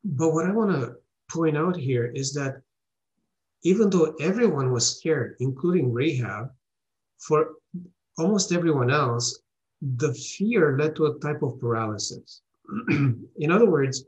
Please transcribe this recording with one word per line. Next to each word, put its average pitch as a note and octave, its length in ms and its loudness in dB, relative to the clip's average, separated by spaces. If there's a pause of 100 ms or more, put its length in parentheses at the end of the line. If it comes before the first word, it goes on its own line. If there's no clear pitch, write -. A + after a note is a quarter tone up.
But D#3+ 300 0
what E3 120 0
I F#3 60 0
wanna F#3+ 440 0 (340)
point D#3+ 280 0
out F3 200 0
here B2 360 -2
is C3+ 200 -6
that C#3 280 -6 (1000)
even G3 260 4
though D#3+ 300 4
everyone D#3+ 520 2
was A#2 260 0
scared, C#3+ 420 -2
including C3+ 540 0
Rahab, B2 580 -2 (680)
for D#3 340 0 (640)
almost F#3 340 0
everyone D#3 400 2
else, B2 480 0 (420)
the C3 320 -2
fear F#3+ 640 0
led D#3 180 0
to D#3 100 2
a D3 140 -2
type D3+ 240 -4
of B2+ 160 -6
paralysis. A2+ 840 -6 (200)
<clears throat> - 280 -8
In C#3+ 600 0
other G#3+ 180 6
words C3+ 380 0